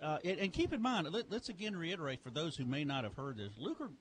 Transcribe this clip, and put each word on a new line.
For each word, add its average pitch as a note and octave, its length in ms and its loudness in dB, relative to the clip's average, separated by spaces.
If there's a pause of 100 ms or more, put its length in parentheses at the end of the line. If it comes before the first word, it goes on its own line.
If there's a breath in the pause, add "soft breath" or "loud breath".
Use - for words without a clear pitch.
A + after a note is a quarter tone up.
uh, D3+ 240 2
and, F#3 140 2
and F#3+ 140 2
keep E4+ 200 4
in C4 80 2
mind, A3 300 4
let, A3 220 0
let's A#3 160 -2
again G#3 280 -4
reiterate E3 460 -2
for B2 80 -10
those D3+ 260 -2
who C3+ 80 0
may C#3 200 2
not C#3 180 2
have G#2 120 -2
heard C3+ 220 -4
this. G2+ 220 -6
Luca, C4 300 -4 (120)